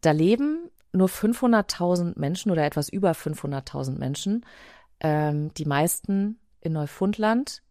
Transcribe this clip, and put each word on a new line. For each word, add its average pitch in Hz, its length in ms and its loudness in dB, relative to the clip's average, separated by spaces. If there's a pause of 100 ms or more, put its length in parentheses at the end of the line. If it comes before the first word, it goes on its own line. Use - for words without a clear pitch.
da 160 100 4
leben 262 580 2 (220)
nur 185 180 4
fünfhunderttausend 196 1080 0
Menschen 165 340 -2
oder 160 140 2
etwas 147 240 -2
über 185 240 2
fünfhunderttausend 139 840 -6
Menschen. 196 460 -4 (540)
Ähm, 151 560 0
die 151 100 -6
meisten 196 760 0 (200)
in 160 140 -4
Neufundland. 214 960 -2